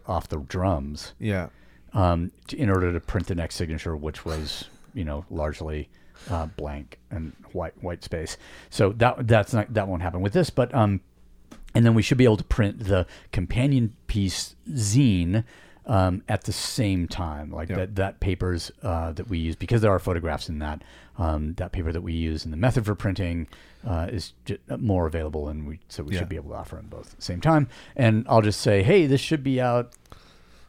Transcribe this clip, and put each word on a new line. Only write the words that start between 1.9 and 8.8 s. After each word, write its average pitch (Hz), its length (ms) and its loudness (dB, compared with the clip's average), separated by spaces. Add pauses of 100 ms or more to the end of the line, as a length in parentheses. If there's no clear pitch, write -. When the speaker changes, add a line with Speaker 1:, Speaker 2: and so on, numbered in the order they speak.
Speaker 1:
Um, 87 380 2 (160)
to, - 100 -12
in 117 120 2
order 90 240 2
to 85 80 -2
print - 260 -4
the 95 80 -4
next 82 200 -6
signature, 80 420 -4
which 76 260 -8
was, 78 420 -8 (280)
you - 100 -6
know, 73 260 -6
largely, 78 600 -6 (420)
uh, 80 160 -4
blank 73 500 -10 (140)
and 80 200 -8 (220)
white, 85 200 -6 (100)
white 87 200 -8
space. 80 340 -8 (340)
So 101 220 2